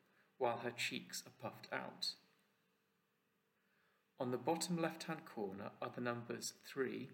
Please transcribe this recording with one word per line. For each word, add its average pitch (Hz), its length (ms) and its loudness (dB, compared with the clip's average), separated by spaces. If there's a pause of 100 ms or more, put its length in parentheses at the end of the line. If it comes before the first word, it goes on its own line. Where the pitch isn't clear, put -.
(380)
while 117 260 4
her 120 60 0
cheeks - 560 -2
are - 240 -14
puffed - 200 -12
out. - 420 -2 (2000)
On 123 120 2
the 123 80 4
bottom 165 420 4
left-hand 160 460 0
corner 101 420 -2 (140)
are 120 120 0
the 127 60 -2
numbers 120 540 0 (120)
three 120 480 0